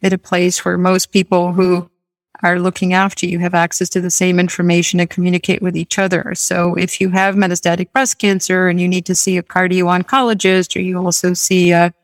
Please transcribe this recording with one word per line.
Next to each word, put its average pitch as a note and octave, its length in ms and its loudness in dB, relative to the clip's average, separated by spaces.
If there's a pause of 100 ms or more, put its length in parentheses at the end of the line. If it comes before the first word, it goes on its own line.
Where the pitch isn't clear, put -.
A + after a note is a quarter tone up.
at F#3+ 100 2
a F#3 60 0
place F3+ 440 -2
where F3+ 140 -2
most F#3 340 0
people F3+ 420 2
who F3+ 360 0 (540)
are F3+ 160 2
looking F3+ 340 -2
after F#3+ 320 0
you F3 140 -4
have F3 160 -2
access E3+ 340 0
to F3+ 120 -2
the F3 100 -4
same F3+ 280 2
information F3 600 0
and F3 100 0
communicate F3+ 540 -2
with F3 140 -2
each E3 200 -6
other. F#3 380 -2
So F3 400 -2
if F3+ 260 -4
you F#3+ 80 0
have F#3+ 260 0
metastatic F3+ 580 0
breast C4 260 -2
cancer F#3 480 0
and F3 140 0
you F3+ 60 0
need F3+ 180 -2
to F#3 100 -2
see F#3 220 0
a F3 60 -4
cardio-oncologist, F#3 1300 0
or F#3 60 -4
you F#3 220 -4
also F3+ 300 -2
see F3 380 2
a E3+ 220 4 (100)